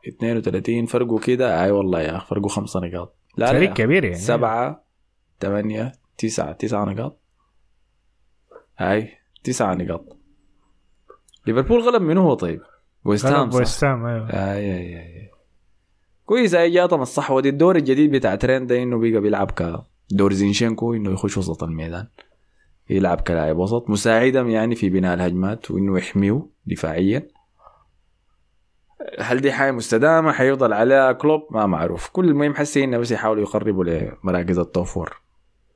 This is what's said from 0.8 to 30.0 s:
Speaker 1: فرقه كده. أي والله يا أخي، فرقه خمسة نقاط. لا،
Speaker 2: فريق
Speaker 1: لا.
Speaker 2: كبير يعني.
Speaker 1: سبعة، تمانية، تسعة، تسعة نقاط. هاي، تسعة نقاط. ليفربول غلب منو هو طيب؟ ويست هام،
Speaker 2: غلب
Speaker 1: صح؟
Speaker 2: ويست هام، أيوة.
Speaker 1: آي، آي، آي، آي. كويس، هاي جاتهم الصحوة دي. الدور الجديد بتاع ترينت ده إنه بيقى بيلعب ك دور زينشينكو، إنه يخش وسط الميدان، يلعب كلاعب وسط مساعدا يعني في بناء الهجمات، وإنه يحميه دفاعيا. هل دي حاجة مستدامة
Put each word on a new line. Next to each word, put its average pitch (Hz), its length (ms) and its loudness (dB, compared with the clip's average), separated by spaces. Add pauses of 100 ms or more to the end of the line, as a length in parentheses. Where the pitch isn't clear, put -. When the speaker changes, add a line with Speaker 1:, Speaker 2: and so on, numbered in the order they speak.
Speaker 1:
فرقه 117 340 -2
كده. 120 440 0
أي 98 80 2
والله 95 300 0
يا 78 160 -4
أخي، 95 100 -12
فرقه 101 200 -4
خمسة 101 320 -4
نقاط. 87 380 -10 (200)
لا، 113 100 0
Speaker 2:
فريق 147 220 4
Speaker 1:
لا. 185 60 -6
Speaker 2:
كبير 143 280 2
يعني. 90 120 -4
Speaker 1:
سبعة، 117 720 -2 (540)
تمانية، 107 520 -4 (260)
تسعة، 110 340 -4
تسعة 104 340 -4
نقاط. 113 360 -8 (1600)
هاي، 104 320 -2 (340)
تسعة 113 320 -2
نقاط. 90 420 -8 (1300)
ليفربول 131 340 2
غلب 240 200 2
منو 170 200 2
هو 160 120 4
طيب؟ 82 280 -4 (440)
ويست 104 200 0
هام، 143 160 2
Speaker 2:
غلب 131 100 -2
Speaker 1:
صح؟ 127 60 0
Speaker 2:
ويست 123 260 0
هام، 127 220 0
أيوة. 113 240 -6
Speaker 1:
آي، 98 280 -4
آي، 98 200 -4
آي، 87 200 -10
آي. 85 340 -20 (920)
كويس، 208 300 2
هاي 170 140 4
جاتهم 175 320 2
الصحوة 131 400 0
دي. 139 80 2
الدور 160 260 4
الجديد 147 360 4
بتاع 117 240 0
ترينت 127 340 0
ده 123 140 2
إنه 123 140 -2
بيقى 113 240 2
بيلعب 101 300 0
ك - 320 -6 (280)
دور 98 220 2
زينشينكو، 110 600 0
إنه 104 180 -4
يخش 98 260 -4
وسط 87 260 -4
الميدان، 82 440 -8 (800)
يلعب 92 320 0
كلاعب 80 360 0
وسط 107 320 -2
مساعدا 117 520 2
يعني 113 340 0
في 98 140 -2
بناء 92 240 2
الهجمات، 92 580 -2
وإنه 95 260 0
يحميه 101 500 0 (180)
دفاعيا. 95 640 -2 (1900)
هل 127 220 -2
دي 139 100 0
حاجة 139 200 0
مستدامة 147 600 2